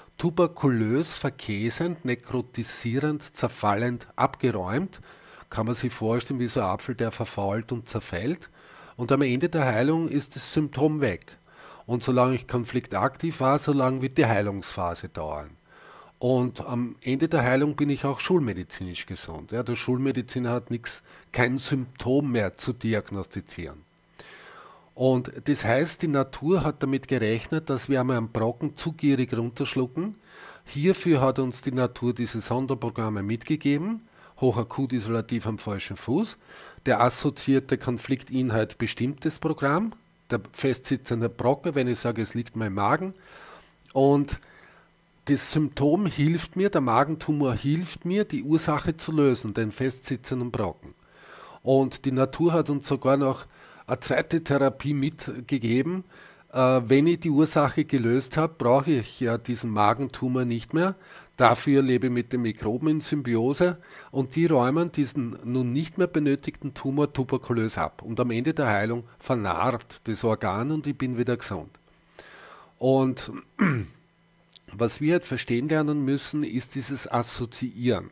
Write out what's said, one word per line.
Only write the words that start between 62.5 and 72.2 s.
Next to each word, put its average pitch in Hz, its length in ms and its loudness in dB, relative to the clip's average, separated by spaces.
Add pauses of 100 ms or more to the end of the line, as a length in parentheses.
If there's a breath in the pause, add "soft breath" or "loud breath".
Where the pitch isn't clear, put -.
in 156 120 2
Symbiose 139 760 2 (340 loud breath)
und 131 240 -2
die 165 100 4
räumen 156 460 4
diesen 127 540 -2
nun 123 260 0
nicht 156 260 -2
mehr 180 100 2
benötigten 143 640 -2
Tumor 143 400 0
tuberkulös 123 640 -2
ab. - 240 -4
Und 113 180 -6
am 123 120 2
Ende 127 220 0
der 147 140 0
Heilung 113 380 0 (140 loud breath)
vernarbt 110 880 -2
das 110 180 -4
Organ 110 480 0
und 156 140 -4
ich 143 120 -4
bin 123 200 -4
wieder 120 200 0
gesund. 87 320 -8 (1080 loud breath)